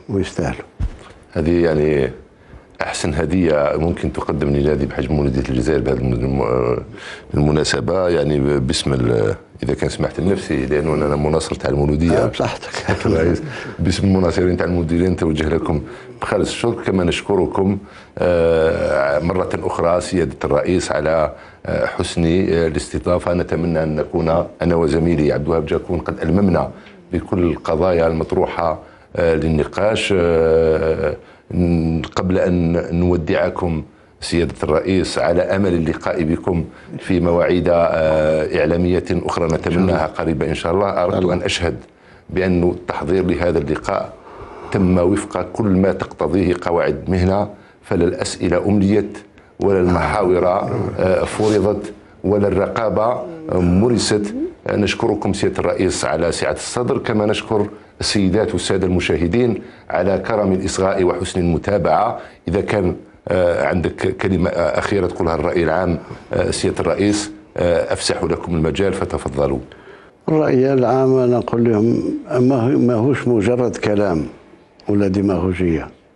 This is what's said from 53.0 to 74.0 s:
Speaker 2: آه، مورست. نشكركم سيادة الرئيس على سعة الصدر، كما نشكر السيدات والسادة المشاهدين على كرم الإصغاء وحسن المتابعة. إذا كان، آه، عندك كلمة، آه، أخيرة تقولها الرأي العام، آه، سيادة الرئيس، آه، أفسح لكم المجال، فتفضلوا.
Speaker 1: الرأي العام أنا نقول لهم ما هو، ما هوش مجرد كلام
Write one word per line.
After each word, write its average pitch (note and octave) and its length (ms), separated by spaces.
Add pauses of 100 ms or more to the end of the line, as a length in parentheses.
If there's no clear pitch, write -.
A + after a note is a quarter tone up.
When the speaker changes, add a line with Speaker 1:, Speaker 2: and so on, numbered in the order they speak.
Speaker 2:
آه، A#2+ 240 (260)
مورست. G2 840 (360)
نشكركم G2+ 600
سيادة F#2 260
الرئيس F2+ 460
على D#2+ 280
سعة D2+ 200
الصدر، B2 460
كما G#2+ 280
نشكر G#2 400 (340)
السيدات F#2+ 520
والسادة F#2 340
المشاهدين F2+ 760 (280)
على F#2 280
كرم G2 340
الإصغاء F#2+ 520
وحسن F2+ 360
المتابعة. F2 800 (300)
إذا F#2 120
كان، F2+ 360 (320)
آه، F2 380
عندك F2 500
كلمة، F#2 340
آه، E2+ 280
أخيرة F2+ 280
تقولها E2+ 280
الرأي E2 280
العام، E2+ 360 (340)
آه، F2+ 180
سيادة - 300
الرئيس، G2+ 500 (260)
آه، E2+ 360
أفسح - 320
لكم E2 300
المجال، D#2+ 380
فتفضلوا. C#2+ 640 (720)
Speaker 1:
الرأي D3 440
العام C3 440
أنا B2 220
نقول A#2+ 260
لهم A#2 380 (280)
ما B2+ 240
هو، C3 240
ما B2 160
هوش A#2+ 340
مجرد A#2+ 480
كلام G2+ 500 (600)